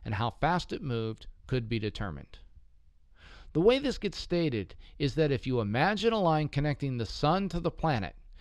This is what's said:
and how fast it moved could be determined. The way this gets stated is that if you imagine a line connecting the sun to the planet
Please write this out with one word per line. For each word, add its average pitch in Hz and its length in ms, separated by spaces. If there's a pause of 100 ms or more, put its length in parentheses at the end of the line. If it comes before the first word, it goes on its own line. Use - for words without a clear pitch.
and 110 80
how 113 160 (100)
fast 165 320
it - 100
moved 113 460 (180)
could 123 220
be 113 100
determined. 101 640 (1120)
The 151 100
way 240 160
this 269 220
gets 202 180
stated 143 560 (240)
is 139 160
that 147 180
if 127 140
you 127 140
imagine 180 520
a 220 80
line 156 280
connecting 143 500
the 117 80
sun 180 440
to 170 100
the 170 100
planet 120 460 (260)